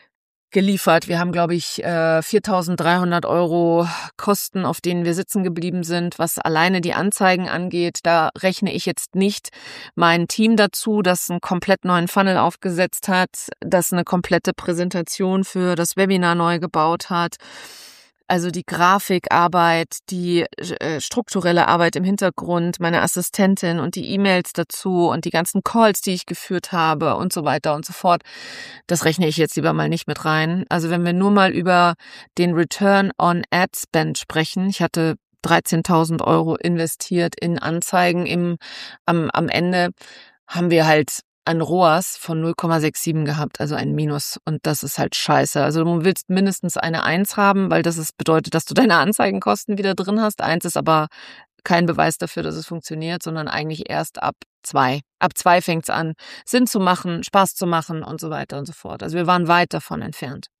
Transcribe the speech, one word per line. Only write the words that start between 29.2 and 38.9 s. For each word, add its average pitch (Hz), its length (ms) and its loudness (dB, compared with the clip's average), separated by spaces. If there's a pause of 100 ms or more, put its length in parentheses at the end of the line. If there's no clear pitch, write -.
ich 151 80 -2
jetzt 160 180 2
lieber 160 180 0
mal 156 160 0
nicht 165 200 -4
mit - 160 -6
rein. 160 440 0
Also 165 220 -2
wenn 175 140 0
wir 175 80 0
nur 190 180 2
mal 196 220 4
über 175 420 2 (420)
den 175 180 2
Return 196 640 2
on 175 360 2
Ad 180 240 2
Spend 156 420 -2
sprechen. 185 500 -2
Ich 196 140 -2
hatte 160 320 0 (280)
dreizehntausend 165 800 2
Euro 160 360 2
investiert 170 840 -2
in 170 220 -2
Anzeigen 175 640 0
im, 175 300 -2 (480)